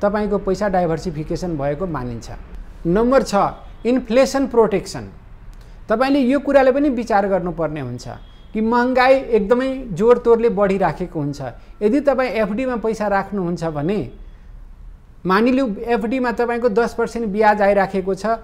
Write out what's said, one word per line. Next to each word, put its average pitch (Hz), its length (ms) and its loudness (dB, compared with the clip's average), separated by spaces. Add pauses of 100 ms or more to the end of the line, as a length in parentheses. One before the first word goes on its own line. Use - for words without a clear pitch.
तपाईँको 202 360 0
पैसा 196 300 -2
डाइभर्सिफिकेसन 165 920 -2
भएको 147 280 -4
मानिन्छ। 123 440 -8 (560)
नम्बर 233 360 4
छ, 202 120 -4 (500)
इन्फ्लेसन 262 600 2
प्रोटेक्सन। 196 580 0 (840)
तपाईँले 262 320 2
यो 262 180 4
कुराले 269 340 4
पनि 285 180 2
विचार 220 380 0
गर्नुपर्ने 165 520 -2
हुन्छ 123 280 -10 (440)
कि 220 80 -2
महँगाई 247 540 4 (220)
एकदमै 247 320 2 (240)
जोड 226 320 4
तोडले 233 240 4
बढिराखेको 185 720 0
हुन्छ। 143 220 -6 (400)
यदि 220 180 2
तपाईँ 262 300 2 (100)
एफडीमा 240 360 -2
पैसा 214 300 -2
राख्नुहुन्छ 190 580 -2
भने 165 360 -2 (1300)
मानिलिउँ 233 500 2
एफडीमा 233 560 -2
तपाईँको 240 360 0
दस 220 260 0
पर्सेन्ट 233 340 -4
ब्याज 208 340 4
आइराखेको 196 520 2
छ 196 120 -6 (180)